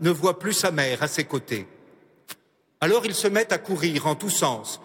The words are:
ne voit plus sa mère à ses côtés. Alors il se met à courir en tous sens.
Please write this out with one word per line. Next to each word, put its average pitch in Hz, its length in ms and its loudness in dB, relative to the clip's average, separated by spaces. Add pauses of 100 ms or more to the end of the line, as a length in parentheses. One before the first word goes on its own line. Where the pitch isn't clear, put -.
ne 165 100 4
voit 175 260 2
plus 202 160 -4
sa - 160 2
mère 135 320 0
à 147 60 0
ses 151 180 -4
côtés. 113 420 -6 (1120)
Alors 202 240 4
il 214 80 -2
se - 140 0
met 208 240 2
à 180 60 2
courir 156 500 -2
en 151 80 2
tous 202 140 -6
sens. 131 560 -2